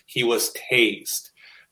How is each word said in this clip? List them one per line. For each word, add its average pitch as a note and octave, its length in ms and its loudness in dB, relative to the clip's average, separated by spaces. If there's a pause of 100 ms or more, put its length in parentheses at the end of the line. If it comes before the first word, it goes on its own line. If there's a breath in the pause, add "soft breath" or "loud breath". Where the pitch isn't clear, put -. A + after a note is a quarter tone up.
He - 180 -4
was A#2 300 0 (180)
tased. - 580 0 (420 soft breath)